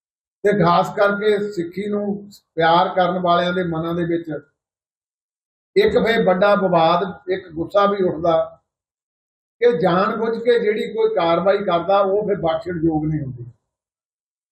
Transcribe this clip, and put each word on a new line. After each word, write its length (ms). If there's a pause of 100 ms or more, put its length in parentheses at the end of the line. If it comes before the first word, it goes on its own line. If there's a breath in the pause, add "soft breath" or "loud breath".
(440)
ਤੇ 200
ਖਾਸ 320
ਕਰਕੇ 560
ਸਿੱਖੀ 380
ਨੂੰ 400 (260)
ਪਿਆਰ 400
ਕਰਨ 240
ਵਾਲਿਆਂ 340
ਦੇ 100
ਮਨਾਂ 300
ਦੇ 120
ਵਿੱਚ 240 (1500)
ਇੱਕ 220
ਫਿਰ 280
ਵੱਡਾ 300
ਵਿਵਾਦ, 720
ਇੱਕ 200
ਗੁੱਸਾ 360
ਵੀ 180
ਉੱਠਦਾ 580 (960)
ਕਿ 180
ਜਾਣ 400
ਬੁੱਝ 260
ਕੇ 160
ਜਿਹੜੀ 340
ਕੋਈ 220
ਕਾਰਵਾਈ 420
ਕਰਦਾ 420
ਉਹ 280
ਫਿਰ 100
ਬਖਸ਼ਣਯੋਗ 680
ਨਹੀਂ 160
ਹੁੰਦੀ। 220 (1080)